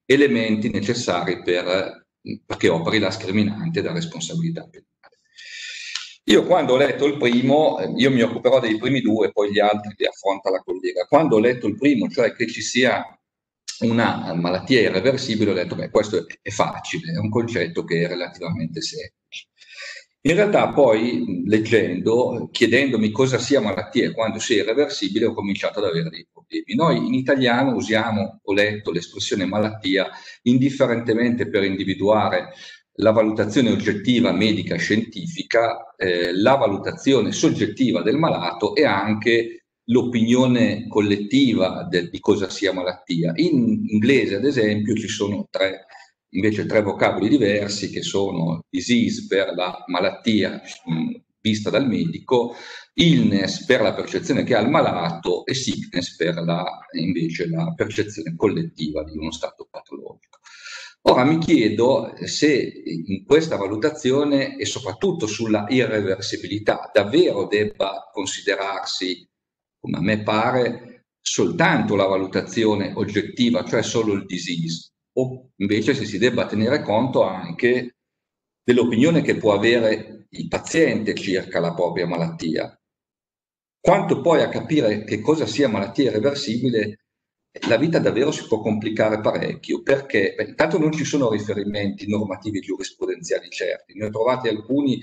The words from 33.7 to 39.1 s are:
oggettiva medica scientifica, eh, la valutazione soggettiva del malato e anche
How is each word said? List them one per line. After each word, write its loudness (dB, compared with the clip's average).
oggettiva 2
medica 0
scientifica, -2
eh, 0
la 4
valutazione 0
soggettiva 0
del 2
malato -2
e 4
anche 0